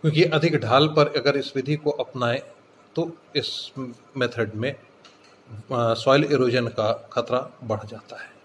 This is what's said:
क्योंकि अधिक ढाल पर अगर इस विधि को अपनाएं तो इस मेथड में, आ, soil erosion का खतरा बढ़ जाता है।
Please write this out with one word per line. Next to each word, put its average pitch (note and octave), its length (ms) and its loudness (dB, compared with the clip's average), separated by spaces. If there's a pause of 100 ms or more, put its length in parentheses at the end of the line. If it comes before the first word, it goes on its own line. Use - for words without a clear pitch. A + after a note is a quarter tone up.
क्योंकि D3+ 220 4
अधिक D#3+ 320 2
ढाल C3+ 320 4
पर D3+ 300 2
अगर C#3 200 2
इस C3+ 180 -6
विधि C#3 200 -2
को D3 140 -2
अपनाएं B2 500 -2 (560)
तो E3 220 -4 (180)
इस - 360 -6 (460)
मेथड A#2 380 -2
में, B2+ 200 -4 (960)
आ, A#2+ 220 0
soil C3+ 300 4
erosion B2+ 440 2
का A2 460 -2
खतरा B2+ 380 -2 (120)
बढ़ G#2+ 200 -4
जाता G#2+ 380 -16
है। - 80 -18 (160)